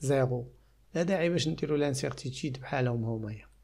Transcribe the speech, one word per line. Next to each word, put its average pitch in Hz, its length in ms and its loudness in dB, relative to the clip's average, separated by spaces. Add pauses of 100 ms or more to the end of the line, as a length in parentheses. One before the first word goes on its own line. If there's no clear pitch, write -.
زيرو. 127 520 2 (420)
لا 170 80 2
داعي 175 260 2
باش 160 200 2
نديروا 151 300 0
لانسيرتيتود 135 840 -2
بحالهم 123 440 0
هما. 110 420 -4 (180)